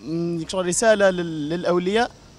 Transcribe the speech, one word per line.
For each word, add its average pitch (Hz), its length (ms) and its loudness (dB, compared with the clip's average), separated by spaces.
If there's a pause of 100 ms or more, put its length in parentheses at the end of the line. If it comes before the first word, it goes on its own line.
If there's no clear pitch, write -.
م-، 170 440 -4
شغل 185 180 -2
رسالة 202 440 4
لل-، 165 380 -4
للأولياء، 180 640 0 (280)